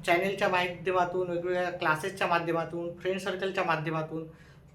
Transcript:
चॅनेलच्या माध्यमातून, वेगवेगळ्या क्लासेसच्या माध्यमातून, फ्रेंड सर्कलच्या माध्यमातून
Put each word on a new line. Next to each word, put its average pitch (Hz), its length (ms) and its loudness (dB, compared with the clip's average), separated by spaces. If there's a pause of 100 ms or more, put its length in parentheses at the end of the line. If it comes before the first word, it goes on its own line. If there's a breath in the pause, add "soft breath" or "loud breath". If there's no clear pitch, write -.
चॅनेलच्या 196 440 2
माध्यमातून, 180 800 0
वेगवेगळ्या 180 400 0
क्लासेसच्या 180 580 0
माध्यमातून, 170 680 0
फ्रेंड 185 220 -2
सर्कलच्या 190 440 -2
माध्यमातून 160 640 -2 (480 loud breath)